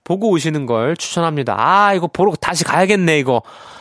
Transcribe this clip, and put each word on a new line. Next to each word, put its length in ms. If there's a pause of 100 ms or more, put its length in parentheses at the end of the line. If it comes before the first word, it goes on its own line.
보고 260
오시는 360
걸 300
추천합니다. 640
아, 360
이거 120
보러 300
다시 280
가야겠네, 540
이거. 240 (380)